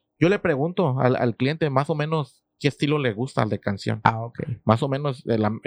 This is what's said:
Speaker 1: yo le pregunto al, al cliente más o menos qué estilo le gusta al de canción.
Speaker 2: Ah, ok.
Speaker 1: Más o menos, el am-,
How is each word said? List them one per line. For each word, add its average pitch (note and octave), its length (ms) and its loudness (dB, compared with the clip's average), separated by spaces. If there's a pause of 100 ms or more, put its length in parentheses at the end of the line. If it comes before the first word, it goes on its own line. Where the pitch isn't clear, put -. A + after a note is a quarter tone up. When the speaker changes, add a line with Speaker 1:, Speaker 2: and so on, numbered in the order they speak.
(180)
Speaker 1:
yo D#3+ 100 4
le G3+ 120 2
pregunto D#3 600 0
al, B2+ 160 4
al A#2+ 200 0
cliente D3 340 0
más C3+ 180 0
o E3+ 60 0
menos D3+ 500 -4 (140)
qué - 80 0
estilo D3 320 0
le B2+ 140 0
gusta A#2+ 300 -2
al G#2+ 80 0
de G#2 100 -4
canción. A2 420 -4
Speaker 2:
Ah, A2+ 220 4
ok. - 160 -12 (240)
Speaker 1:
Más A2+ 180 4
o C#3+ 60 0
menos, C#3 400 -4
el A2 160 2
am-, A2 220 -2